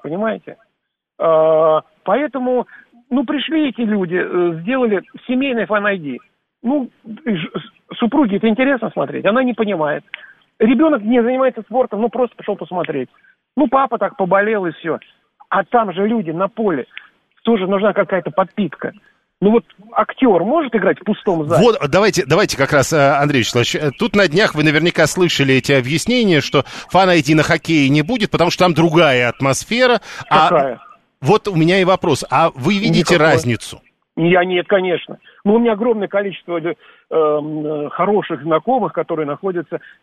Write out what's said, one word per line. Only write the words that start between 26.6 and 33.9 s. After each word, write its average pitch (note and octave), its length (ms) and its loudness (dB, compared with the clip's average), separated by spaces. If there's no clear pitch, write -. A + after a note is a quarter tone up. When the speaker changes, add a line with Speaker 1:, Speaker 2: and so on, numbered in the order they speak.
Speaker 2:
фан-ай F3+ 320 4
ди D3+ 140 2
на D3+ 80 4
хоккее C#3+ 460 0
не D3+ 140 2
будет, G#3+ 280 -4
потому E3 200 2
что - 120 0
там F3+ 100 4
другая D3+ 540 4
атмосфера. A3 720 0
А D#3 180 4
Speaker 1:
Какая? C#3 320 0
Speaker 2:
вот G3+ 280 2
у F#3+ 80 -4
меня F3 240 4
и - 20 2
вопрос. F3 480 0
А D#3+ 240 2
вы D3+ 240 -2
видите E3+ 360 2
Speaker 1:
Никакой. D#3 180 4
Speaker 2:
разницу? - 480 -4